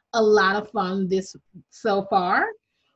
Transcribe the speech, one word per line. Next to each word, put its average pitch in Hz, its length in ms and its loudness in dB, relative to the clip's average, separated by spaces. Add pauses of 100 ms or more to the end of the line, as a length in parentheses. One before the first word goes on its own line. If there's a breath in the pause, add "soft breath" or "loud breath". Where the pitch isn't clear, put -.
(120 loud breath)
a 233 100 0
lot 208 340 4
of 208 140 -8
fun 190 380 -4
this 190 260 -4 (360)
so 196 400 -2
far, 196 360 0 (500)